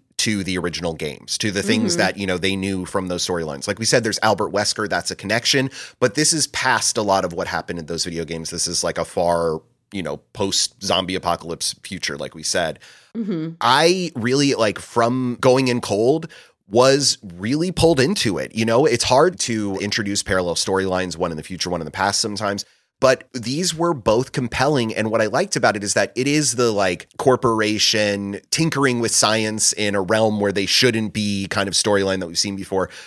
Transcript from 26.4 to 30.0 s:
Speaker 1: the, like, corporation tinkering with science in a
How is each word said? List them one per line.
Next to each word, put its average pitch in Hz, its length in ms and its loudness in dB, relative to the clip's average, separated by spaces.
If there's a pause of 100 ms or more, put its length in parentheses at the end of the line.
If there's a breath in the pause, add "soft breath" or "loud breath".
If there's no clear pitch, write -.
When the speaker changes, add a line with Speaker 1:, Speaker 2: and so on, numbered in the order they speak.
Speaker 1:
the, 120 160 2
like, 95 460 0
corporation 107 1200 2 (100)
tinkering 139 520 2
with 113 100 0
science 110 600 2
in 104 200 -2
a 101 80 0